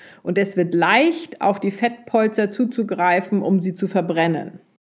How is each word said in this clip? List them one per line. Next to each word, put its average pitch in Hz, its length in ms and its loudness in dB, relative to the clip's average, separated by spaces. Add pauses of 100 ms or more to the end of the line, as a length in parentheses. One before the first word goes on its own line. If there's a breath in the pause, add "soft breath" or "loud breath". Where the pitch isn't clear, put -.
(220 loud breath)
und 175 140 -4
es 196 220 0
wird 175 160 0
leicht, 220 680 2
auf 202 200 0
die 202 100 -2
Fettpolster 220 800 -2
zuzugreifen, 190 920 0
um 190 200 2
sie 180 120 -2
zu 185 160 -4
verbrennen." 165 720 -2 (360)